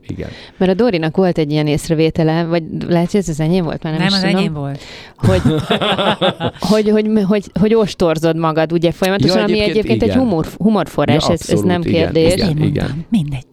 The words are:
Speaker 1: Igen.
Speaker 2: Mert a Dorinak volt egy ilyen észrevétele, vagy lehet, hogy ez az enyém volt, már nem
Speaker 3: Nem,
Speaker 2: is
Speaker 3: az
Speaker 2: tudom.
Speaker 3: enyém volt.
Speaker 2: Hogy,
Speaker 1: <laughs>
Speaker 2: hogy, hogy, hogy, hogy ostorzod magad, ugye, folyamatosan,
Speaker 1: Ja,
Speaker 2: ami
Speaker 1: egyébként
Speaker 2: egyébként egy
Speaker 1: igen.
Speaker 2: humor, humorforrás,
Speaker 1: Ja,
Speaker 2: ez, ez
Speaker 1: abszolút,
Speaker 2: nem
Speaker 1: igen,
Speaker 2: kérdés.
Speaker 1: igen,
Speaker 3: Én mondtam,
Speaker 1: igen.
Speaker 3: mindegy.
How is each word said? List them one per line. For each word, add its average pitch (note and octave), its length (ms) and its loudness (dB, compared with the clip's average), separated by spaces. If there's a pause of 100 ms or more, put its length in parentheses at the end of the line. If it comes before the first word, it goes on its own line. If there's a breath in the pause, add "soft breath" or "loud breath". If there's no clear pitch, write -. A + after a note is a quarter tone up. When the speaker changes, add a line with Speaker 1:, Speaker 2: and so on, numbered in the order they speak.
Speaker 1:
Igen. E2+ 200 -8 (280 loud breath)
Speaker 2:
Mert F#3 140 2
a - 20 2
Dorinak F3+ 440 0
volt F3+ 200 2
egy D3+ 140 0
ilyen D3+ 160 2
észrevétele, D#3+ 760 0
vagy E3 180 -2 (240)
lehet, F3 240 2
hogy G#3 80 2
ez E3+ 100 -4
az D3+ 100 -4
enyém E3+ 240 0
volt, C#3 200 -6
már D#3 100 -4
nem D#3+ 80 -2
Speaker 3:
Nem, F#3+ 60 0
Speaker 2:
is G3 60 0
Speaker 3:
az F#3+ 80 0
Speaker 2:
tudom. F3+ 160 0
Speaker 3:
enyém E3+ 160 -2
volt. C#3 280 -8 (360 loud breath)
Speaker 2:
Hogy, F#3+ 240 2 (680)
Speaker 1:
<laughs> F3+ 600 -2
Speaker 2:
hogy, G#3+ 180 2
hogy, G#3+ 380 2
hogy, G#3 320 0
hogy G#3+ 140 4
ostorzod E3 640 2
magad, D#3+ 340 0
ugye, E3+ 200 2
folyamatosan, G3 460 0
Speaker 1:
Ja, G#3+ 60 2
Speaker 2:
ami G#3 80 0
Speaker 1:
egyébként G#3 260 0
Speaker 2:
egyébként A3 260 0
egy A3+ 60 2
Speaker 1:
igen. G#3+ 100 2
Speaker 2:
humor, F#3+ 260 0 (120)
humorforrás, D#3 680 0
Speaker 1:
Ja, - 60 2
Speaker 2:
ez, D#3+ 80 -2
ez - 80 -10
Speaker 1:
abszolút, - 160 2
Speaker 2:
nem F3 160 2
Speaker 1:
igen, - 120 -2
Speaker 2:
kérdés. E3 400 2
Speaker 1:
igen, G3 160 0
Speaker 3:
Én D3+ 60 -2
mondtam, - 300 0
Speaker 1:
igen. D#3 240 -8
Speaker 3:
mindegy. C#3+ 440 -2